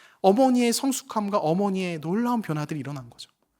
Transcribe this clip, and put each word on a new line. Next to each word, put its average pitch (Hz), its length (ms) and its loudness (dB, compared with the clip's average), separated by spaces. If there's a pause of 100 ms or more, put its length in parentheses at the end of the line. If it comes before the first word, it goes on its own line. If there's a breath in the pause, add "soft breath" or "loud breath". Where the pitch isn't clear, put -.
(220 soft breath)
어머니의 247 500 4
성숙함과 214 680 -2
어머니의 180 600 0
놀라운 226 420 -2
변화들이 151 380 -6
일어난 135 300 -10
거죠. - 200 -20 (300)